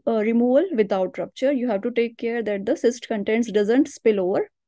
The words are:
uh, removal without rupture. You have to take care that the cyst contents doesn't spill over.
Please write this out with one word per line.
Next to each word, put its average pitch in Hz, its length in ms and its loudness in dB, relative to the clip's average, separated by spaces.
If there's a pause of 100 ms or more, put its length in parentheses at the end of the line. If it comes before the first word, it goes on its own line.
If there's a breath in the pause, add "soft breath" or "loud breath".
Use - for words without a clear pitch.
uh, 226 140 0
removal 247 560 2
without 196 420 0
rupture. 254 340 -2
You 254 160 -2
have 202 140 -2
to 240 80 -2
take 233 300 -2
care 233 240 -4
that 202 240 -4
the 285 80 0
cyst 247 320 -2
contents 220 440 -2
doesn't 214 360 2
spill 208 320 0
over. 190 320 -2 (160)